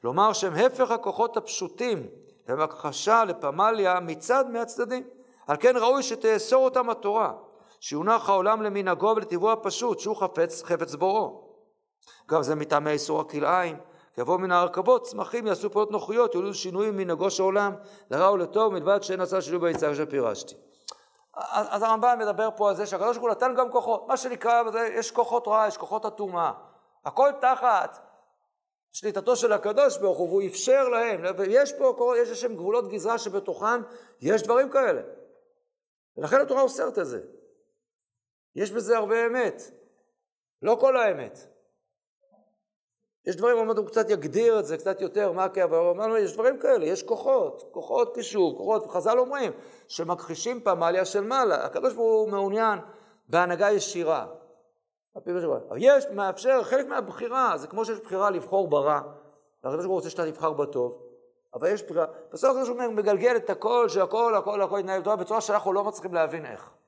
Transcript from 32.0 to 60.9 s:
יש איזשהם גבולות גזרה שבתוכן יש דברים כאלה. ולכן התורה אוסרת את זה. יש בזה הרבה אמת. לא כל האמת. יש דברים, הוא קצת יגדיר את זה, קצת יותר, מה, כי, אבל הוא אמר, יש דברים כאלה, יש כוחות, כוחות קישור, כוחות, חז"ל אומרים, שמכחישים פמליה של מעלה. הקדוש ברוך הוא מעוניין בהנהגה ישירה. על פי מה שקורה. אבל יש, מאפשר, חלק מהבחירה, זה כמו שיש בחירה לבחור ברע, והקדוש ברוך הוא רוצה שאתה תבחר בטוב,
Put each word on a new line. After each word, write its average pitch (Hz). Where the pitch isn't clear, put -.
יש 240
איזשהם 226
גבולות 196
גזרה 214
שבתוכן 202
יש 185
דברים 247
כאלה. 226
ולכן 170
התורה 277
אוסרת 262
את 160
זה. 117
יש 190
בזה 220
הרבה 220
אמת. 233
לא 220
כל 262
האמת. 160
יש 185
דברים, 226
הוא 214
קצת 220
יגדיר 208
את 147
זה, 156
קצת 190
יותר, 190
מה, 185
כי, 185
אבל 165
הוא 175
אמר, 220
יש 190
דברים 254
כאלה, 240
יש 180
כוחות, 226
כוחות -
קישור, 196
כוחות, 214
חז"ל 202
אומרים, 254
שמכחישים 175
פמליה 180
של 196
מעלה. 220
הקדוש 254
ברוך 226
הוא 214
מעוניין 202
בהנהגה 180
ישירה. 160
על -
פי 175
מה 175
שקורה. 147
אבל 110
יש, 269
מאפשר, 202
חלק 262
מהבחירה, 233
זה 143
כמו 208
שיש 214
בחירה 190
לבחור 185
ברע, 147
והקדוש 151
ברוך 185
הוא 190
רוצה 165
שאתה 160
תבחר 156
בטוב, 131